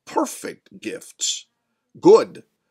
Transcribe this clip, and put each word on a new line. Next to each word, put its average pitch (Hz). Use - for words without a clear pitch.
perfect -
gifts. -
Good. 143